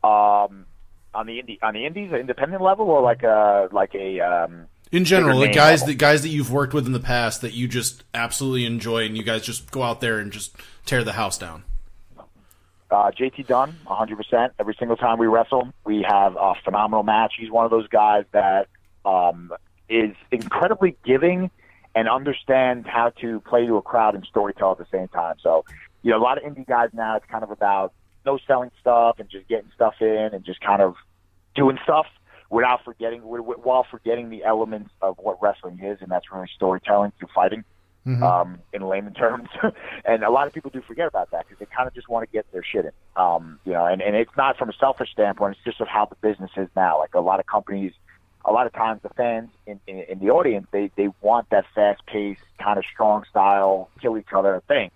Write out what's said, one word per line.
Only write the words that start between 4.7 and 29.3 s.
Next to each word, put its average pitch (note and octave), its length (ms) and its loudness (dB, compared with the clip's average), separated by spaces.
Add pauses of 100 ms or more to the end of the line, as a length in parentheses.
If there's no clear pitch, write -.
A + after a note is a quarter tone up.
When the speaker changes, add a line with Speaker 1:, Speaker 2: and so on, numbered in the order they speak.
Speaker 2:
In F3+ 120 2
general, E3+ 340 4
Speaker 1:
bigger - 20 4
Speaker 2:
the C#3 60 6
Speaker 1:
name - 80 2
Speaker 2:
guys D#3 260 8
Speaker 1:
level? C#3 140 -2
Speaker 2:
that, A#2+ 40 -8
guys D3+ 240 6
that D#3+ 60 -6
you've C#3+ 240 -2
worked C#3 220 0
with C#3 120 0
in B2+ 60 -2
the A#2+ 80 -2
past B2 400 -2
that A2+ 140 -10
you B2 120 -4
just A#2+ 380 -6 (100)
absolutely B2 500 -2
enjoy, A#2 420 -2
and G#2+ 100 -6
you A2 80 -8
guys A2 180 -2
just - 300 -10
go C3 100 -4
out A#2 180 -4
there A2+ 180 0
and G2+ 120 -8
just G2+ 240 -14 (300)
tear B2+ 180 0
the G#2+ 120 -4
house G#2 220 -4
down. E2 280 -14 (1300)
Speaker 1:
Uh, G2+ 200 2
J C3 200 -4
T C#3+ 120 -16
Dunn, C3+ 340 0 (120)
a G2 60 -4
hundred G#2+ 240 -4
percent. A#2 420 0
Every G#2 180 -6
single A#2 180 -2
time A#2 220 0
we A#2 80 2
wrestle, B2 460 2 (120)
we G#2+ 220 0
have G2 300 4
a F#2+ 180 2 (100)
phenomenal G#2+ 380 0
match. A2 340 2
He's A2+ 140 -12
one A2+ 140 4
of A2+ 80 0
those A2+ 160 0
guys G#2+ 420 4
that, G2 380 2 (360)
um, F2 480 0 (360)
is A2 260 0 (160)
incredibly F3 720 -2
giving F3+ 460 0 (460)
and A2+ 120 0
understands C3 800 0
how A#2 220 0 (120)
to A2+ 200 -6
play A#2+ 260 0
to A2+ 120 0
a F#2+ 40 -2
crowd A2 320 2
and F#2+ 180 -10
storytell G2+ 400 0
at F2+ 60 -4
the E2+ 140 -16
same F#2 160 -4
time. E2+ 340 -6
So, D#2+ 220 2 (380)
you A#2 80 0
know, A2 80 4
a A2+ 40 2
lot B2+ 160 2
of - 60 -12
indie C3+ 220 -14
guys A#2+ 260 2
now, A2 240 -4
it's - 100 -6
kind A2 160 -8
of G#2+ 80 -12
about G2 420 -2 (320)
no C3+ 220 0
selling B2+ 240 0 (100)
stuff A#2 380 4
and G#2 100 -16
just G2 200 -18